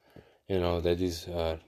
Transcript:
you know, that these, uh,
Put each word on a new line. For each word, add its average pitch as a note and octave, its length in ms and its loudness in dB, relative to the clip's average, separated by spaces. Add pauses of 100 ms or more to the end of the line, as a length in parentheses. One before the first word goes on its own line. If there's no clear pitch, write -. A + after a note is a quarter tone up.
(480)
you F#2+ 120 2
know, F2 220 2
that F2 180 2
these, F2 280 -2
uh, E2 300 -2 (100)